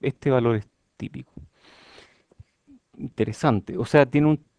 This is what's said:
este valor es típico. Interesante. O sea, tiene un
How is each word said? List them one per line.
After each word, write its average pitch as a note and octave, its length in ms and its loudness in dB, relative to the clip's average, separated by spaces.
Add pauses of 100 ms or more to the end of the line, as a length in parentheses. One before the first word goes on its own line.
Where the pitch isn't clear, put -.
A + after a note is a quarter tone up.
este - 300 -4
valor A#2 260 2
es G#2 120 -8 (300)
típico. - 340 -14 (1700)
Interesante. A2 800 -4
O A2+ 80 -4
sea, D3 180 6
tiene C#3 220 2
un D3+ 180 2 (140)